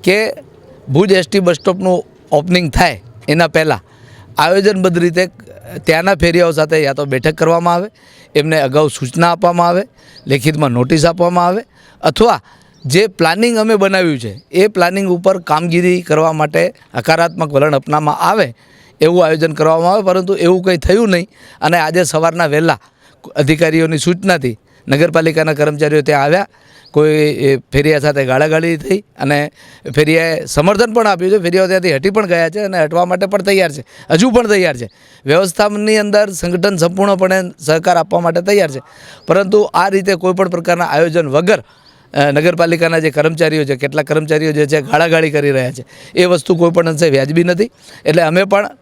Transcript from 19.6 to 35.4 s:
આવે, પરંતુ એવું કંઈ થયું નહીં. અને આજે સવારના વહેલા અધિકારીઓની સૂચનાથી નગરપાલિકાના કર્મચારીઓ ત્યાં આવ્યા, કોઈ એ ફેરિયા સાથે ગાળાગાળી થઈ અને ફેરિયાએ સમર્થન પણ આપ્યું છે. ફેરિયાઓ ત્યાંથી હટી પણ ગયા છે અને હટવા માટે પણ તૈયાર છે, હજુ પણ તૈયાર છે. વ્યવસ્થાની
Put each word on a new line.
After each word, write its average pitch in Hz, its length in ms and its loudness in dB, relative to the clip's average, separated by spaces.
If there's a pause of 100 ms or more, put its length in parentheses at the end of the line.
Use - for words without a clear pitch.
આવે, 208 100 0
પરંતુ 185 320 0
એવું 180 280 0
કંઈ 185 140 0
થયું 208 320 2
નહીં. 180 200 -2 (320)
અને 170 180 0
આજે 165 260 0
સવારના 165 420 -2
વહેલા 151 320 0 (580)
અધિકારીઓની 160 640 0
સૂચનાથી 175 600 -2 (300)
નગરપાલિકાના 160 680 0
કર્મચારીઓ 147 480 0
ત્યાં 139 220 0
આવ્યા, 175 220 0 (440)
કોઈ 151 260 2
એ 143 400 0
ફેરિયા 147 420 0
સાથે 139 260 -2
ગાળાગાળી 156 520 0
થઈ 190 280 -4 (160)
અને 147 300 -2 (460)
ફેરિયાએ 160 480 0
સમર્થન 202 480 0
પણ 226 140 2
આપ્યું 185 240 0
છે. 208 80 2
ફેરિયાઓ 185 280 0
ત્યાંથી 180 280 0
હટી 147 160 -2
પણ 208 160 -2
ગયા 170 220 0
છે 190 120 -6
અને 190 220 -2
હટવા 165 220 0
માટે 180 220 -2
પણ 196 160 -2
તૈયાર 190 300 2
છે, 139 120 -14 (260)
હજુ 175 200 2
પણ 233 160 2
તૈયાર 180 300 0
છે. 117 120 -10 (380)
વ્યવસ્થાની 208 680 0